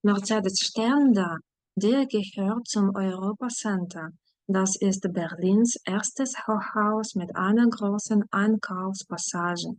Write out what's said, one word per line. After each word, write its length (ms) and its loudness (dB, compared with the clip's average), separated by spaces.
Mercedes 520 2
Stern 440 4
da, 260 2
der 300 2
gehört 640 -2
zum 260 2
Europa 540 -4
Center. 640 -4
Das 300 0
ist 260 0
Berlins 720 2
erstes 500 -4
Hochhaus 680 -2
mit 200 -4
einer 340 4
großen 600 0
Einkaufspassage. 1400 -2